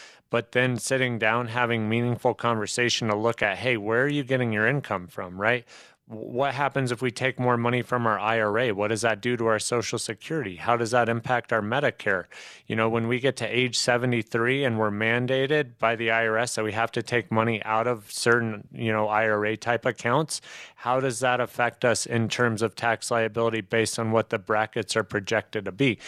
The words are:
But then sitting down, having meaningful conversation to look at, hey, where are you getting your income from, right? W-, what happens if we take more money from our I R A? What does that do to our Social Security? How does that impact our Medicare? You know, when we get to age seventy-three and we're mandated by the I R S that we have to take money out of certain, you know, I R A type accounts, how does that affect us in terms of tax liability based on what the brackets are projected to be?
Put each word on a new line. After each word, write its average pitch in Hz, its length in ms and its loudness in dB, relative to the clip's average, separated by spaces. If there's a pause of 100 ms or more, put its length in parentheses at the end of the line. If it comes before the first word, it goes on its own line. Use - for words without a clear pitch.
(280)
But 117 240 -4
then 127 240 2
sitting 127 420 0
down, 113 280 2
having 117 420 0
meaningful 120 440 0
conversation 117 760 0
to 104 60 2
look 110 260 0
at, 98 160 0
hey, 120 180 0
where 110 280 0
are 143 60 0
you 147 140 -2
getting 123 300 0
your 107 140 2
income 110 400 -2
from, 92 320 -10
right? 117 260 0 (440)
W-, 110 160 -10
what 131 280 -2
happens 131 380 0
if 120 100 -4
we 127 100 -2
take 127 280 -2
more 123 180 4
money 120 240 0
from 120 260 -2
our 104 120 2
I 110 220 0
R 104 180 2
A? 123 140 0
What 104 160 0
does 107 120 0
that 110 200 2
do 123 160 0
to 117 80 0
our 110 140 4
Social 117 400 -2
Security? 110 580 -6
How 120 180 2
does 117 160 0
that 120 160 4
impact 117 460 -2
our 110 80 2
Medicare? 107 640 0 (400)
You 113 100 -4
know, 113 140 2
when 113 180 0
we 120 120 0
get 127 180 0
to 120 80 -4
age 120 320 0
seventy-three 120 880 0
and 113 140 0
we're 107 120 2
mandated 123 880 0
by 113 160 2
the 113 160 0
I 113 160 2
R 110 100 2
S 117 180 -2
that 113 80 -2
we 107 100 -2
have 117 200 -2
to 117 100 -2
take - 280 -2
money 113 320 0
out 110 240 0
of 113 240 -6
certain, 117 600 2
you 117 180 -2
know, 107 160 2
I 107 220 2
R 104 160 2
A 110 120 -2
type 120 280 -2
accounts, 127 560 0 (340)
how 127 260 0
does 127 180 -2
that 123 220 2
affect 120 420 -2
us 117 220 2
in 113 240 0
terms 113 320 2
of 110 140 0
tax 117 360 -2
liability 113 480 0
based 110 400 0
on 113 120 0
what 110 180 2
the 113 100 -2
brackets 107 560 -2
are 110 80 2
projected 104 640 -2
to 95 80 -6
be? 117 240 2 (100)